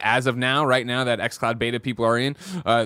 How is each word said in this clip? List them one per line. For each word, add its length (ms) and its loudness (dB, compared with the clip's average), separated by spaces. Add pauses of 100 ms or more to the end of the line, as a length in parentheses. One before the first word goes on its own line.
as 240 2
of 100 0
now, 260 0
right 220 2
now, 200 -2
that 160 0
xCloud 380 -2
beta 220 -2
people 240 -4
are 140 4
in, 180 -2 (300)
uh, 200 4